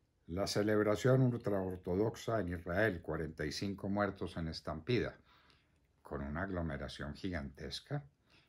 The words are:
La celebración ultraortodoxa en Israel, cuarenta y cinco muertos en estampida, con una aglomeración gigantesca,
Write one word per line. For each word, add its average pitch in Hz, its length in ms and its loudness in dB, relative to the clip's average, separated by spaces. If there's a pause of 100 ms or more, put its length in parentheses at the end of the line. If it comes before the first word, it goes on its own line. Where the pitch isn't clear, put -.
(280)
La 98 180 -2
celebración 107 760 6
ultraortodoxa 104 1200 0
en 87 80 -2
Israel, 87 540 0
cuarenta 80 420 -4
y 71 60 -2
cinco 98 380 -4
muertos 101 480 -2
en 82 100 -2
estampida, 80 720 -2 (840)
con 73 200 -6
una 73 200 -4
aglomeración 73 720 -4
gigantesca, 80 920 -6 (440)